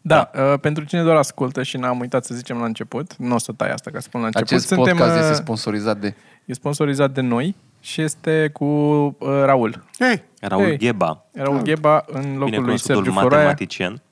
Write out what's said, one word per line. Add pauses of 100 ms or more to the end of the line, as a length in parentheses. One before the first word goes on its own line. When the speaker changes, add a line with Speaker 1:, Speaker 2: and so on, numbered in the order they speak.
Speaker 1:
Da,
Speaker 2:
Da. (100)
Speaker 1:
uh,
pentru
cine
doar
ascultă
și
n-am
uitat
să
zicem
la
început,
nu
o
să
tai
asta
ca
să
spun
la
început,
Speaker 3:
Acest
Speaker 1:
suntem,
Speaker 3:
podcast
Speaker 1:
uh,
Speaker 3:
este
sponsorizat
de (300)
Speaker 1:
e
sponsorizat
de
noi (260)
și
este
cu,
uh, (300)
Raul. (140)
Speaker 4:
Hei! (180)
Speaker 2:
Raul
Speaker 1:
Hei.
Speaker 2:
Gheba.
Speaker 1:
Raul
Speaker 4:
Da.
Speaker 1:
Gheba
în (100)
locul
Speaker 2:
Bine
Speaker 1:
lui
Speaker 2:
cunoscutul
Speaker 1:
Sergiu
Foraia. (140)
Speaker 2:
matematician.